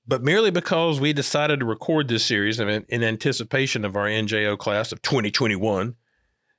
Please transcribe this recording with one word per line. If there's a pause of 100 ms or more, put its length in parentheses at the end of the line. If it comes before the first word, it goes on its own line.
But
merely
because
we
decided
to
record
this
series
in,
in
anticipation
of
our
N
J
O
class
of
twenty
twenty-one, (640)